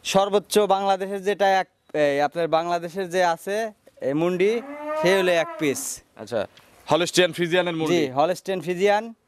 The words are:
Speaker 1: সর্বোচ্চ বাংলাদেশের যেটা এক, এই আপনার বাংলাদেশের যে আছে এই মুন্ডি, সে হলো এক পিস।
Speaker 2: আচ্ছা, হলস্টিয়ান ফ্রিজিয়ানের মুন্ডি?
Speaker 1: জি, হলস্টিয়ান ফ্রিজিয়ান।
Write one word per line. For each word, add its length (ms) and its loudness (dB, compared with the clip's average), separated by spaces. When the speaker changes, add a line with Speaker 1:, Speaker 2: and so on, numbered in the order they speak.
Speaker 1:
সর্বোচ্চ 540 2
বাংলাদেশের 640 0
যেটা 240 0
এক, 220 2
এই 260 2
আপনার 280 0
বাংলাদেশের 640 -2
যে 140 2
আছে 480 -2
এই 140 -2
মুন্ডি, 460 2
সে 160 4
হলো 140 2
এক 140 2
পিস। 440 -4
Speaker 2:
আচ্ছা, 300 -6
হলস্টিয়ান 420 2
ফ্রিজিয়ানের 440 0
মুন্ডি? 220 0
Speaker 1:
জি, 120 0
হলস্টিয়ান 500 -2
ফ্রিজিয়ান। 540 0